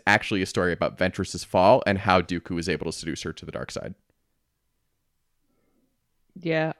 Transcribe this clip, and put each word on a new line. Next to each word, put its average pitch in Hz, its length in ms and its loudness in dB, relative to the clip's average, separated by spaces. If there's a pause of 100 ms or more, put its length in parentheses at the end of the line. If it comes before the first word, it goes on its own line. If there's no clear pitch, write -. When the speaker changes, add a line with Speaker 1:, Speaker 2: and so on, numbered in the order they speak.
Speaker 1:
actually 101 360 2
a 92 40 0
story 90 280 0
about - 240 -4
Ventress's 92 480 -2
fall 101 420 6
and 98 120 2
how 92 220 4
Dooku 85 380 -4
is 85 100 -4
able 80 160 -2
to 80 60 -4
seduce - 320 -8
her 80 100 -6
to - 120 -16
the 78 80 -14
dark - 180 -8
side. - 240 -10 (2500)
Speaker 2:
Yeah, 160 400 -2